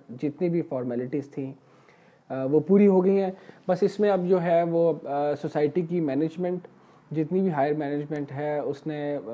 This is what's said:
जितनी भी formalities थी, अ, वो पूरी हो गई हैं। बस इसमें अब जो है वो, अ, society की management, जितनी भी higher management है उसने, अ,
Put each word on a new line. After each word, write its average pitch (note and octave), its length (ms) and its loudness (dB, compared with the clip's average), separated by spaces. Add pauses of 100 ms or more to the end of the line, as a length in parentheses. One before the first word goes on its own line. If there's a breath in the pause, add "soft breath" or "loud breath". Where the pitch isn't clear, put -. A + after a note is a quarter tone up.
(100)
जितनी D3+ 380 -4
भी E3+ 140 0
formalities B2+ 640 -6
थी, C3+ 300 -10 (720 soft breath)
अ, C3 140 -4
वो D3 160 4
पूरी G3 260 6
हो F#3+ 140 8
गई F#3+ 140 4
हैं। F#3+ 220 0 (320 loud breath)
बस F3+ 140 2
इसमें G3+ 280 2
अब F3+ 160 2
जो F#3 120 4
है E3+ 260 2
वो, E3+ 280 2
अ, C#3+ 420 -2
society D3 480 0
की E3+ 180 -2
management, D#3+ 600 -2 (500 soft breath)
जितनी D#3+ 280 -2
भी F#3+ 80 2
higher D3 260 0
management D3 580 -6
है D3 300 -4
उसने, D3 520 -6
अ, C#3 80 -8 (100)